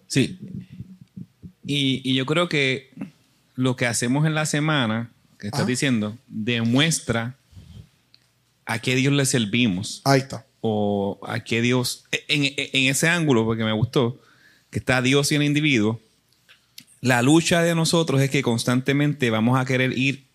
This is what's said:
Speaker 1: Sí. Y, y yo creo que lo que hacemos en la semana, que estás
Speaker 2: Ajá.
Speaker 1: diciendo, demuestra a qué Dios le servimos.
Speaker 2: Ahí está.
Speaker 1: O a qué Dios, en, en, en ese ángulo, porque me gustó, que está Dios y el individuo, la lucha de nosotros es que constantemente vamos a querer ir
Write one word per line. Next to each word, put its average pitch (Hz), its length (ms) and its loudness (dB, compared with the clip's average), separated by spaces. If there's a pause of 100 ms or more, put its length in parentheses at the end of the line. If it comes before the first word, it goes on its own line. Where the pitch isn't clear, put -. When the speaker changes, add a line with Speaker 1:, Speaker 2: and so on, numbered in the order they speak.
Speaker 1:
Sí. - 320 0 (1200)
Y, 135 400 -2
y 131 100 0
yo 131 120 0
creo 170 220 0
que 135 440 -2 (640)
lo 127 220 0
que 127 100 0
hacemos 123 400 0
en 156 80 0
la 156 100 0
semana, 139 680 -2 (260)
que - 80 -12
estás 104 140 -4
Speaker 2:
Ajá. 113 80 0
Speaker 1:
diciendo, 117 580 -2
demuestra 117 1120 0 (1300)
a 113 120 -4
qué 127 160 0
Dios 135 180 2
le 143 140 2
servimos. 110 800 0
Speaker 2:
Ahí 135 160 4
está. 131 260 -10 (140)
Speaker 1:
O 101 600 -2
a 110 180 -6
qué 113 200 -2
Dios, 123 500 0
en, 143 340 -2
en, 139 120 -2
en 135 340 0
ese 147 180 2
ángulo, 151 360 2
porque 113 200 -2
me 110 80 0
gustó, 117 460 0 (520)
que - 80 -4
está 127 240 0
Dios 139 300 2
y - 20 0
el 147 80 2
individuo, 143 580 2 (1000)
la 123 200 2
lucha 165 420 4
de 170 120 2
nosotros 160 480 2
es 135 80 0
que 139 120 0
constantemente 127 840 0
vamos 113 320 2
a 127 60 -2
querer 127 300 0
ir 135 380 -2